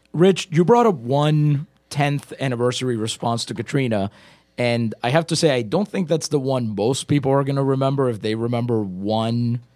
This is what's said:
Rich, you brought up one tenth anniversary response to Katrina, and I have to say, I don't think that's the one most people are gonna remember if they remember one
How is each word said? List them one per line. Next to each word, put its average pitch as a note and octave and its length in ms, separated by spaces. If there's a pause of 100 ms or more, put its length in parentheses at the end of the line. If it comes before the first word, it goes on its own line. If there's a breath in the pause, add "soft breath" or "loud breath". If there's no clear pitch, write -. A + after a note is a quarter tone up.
(120)
Rich, F3 380
you E3+ 140
brought A#3+ 220
up G3 100
one D3 720 (220)
tenth C#3+ 520
anniversary B2 560
response A2+ 500
to A#2 80
Katrina, A2+ 560 (480 loud breath)
and A#2+ 440
I A#2+ 80
have D#3+ 180
to D#3+ 80
say, D#3 180
I B2 80
don't D3+ 260
think F#3 200
that's D#3 200
the D3+ 120
one B2+ 340
most A2 340
people C3+ 240
are C#3 120
gonna C#3 200
remember C3+ 460
if G#2+ 100
they A2 140
remember A#2 480
one A2+ 800 (140)